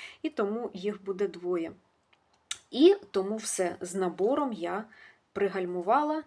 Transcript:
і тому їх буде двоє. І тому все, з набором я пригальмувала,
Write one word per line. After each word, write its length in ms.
і 80
тому 420
їх 320
буде 240
двоє. 440
І 260
тому 260
все, 440
з 140
набором 580
я 320
пригальмувала, 920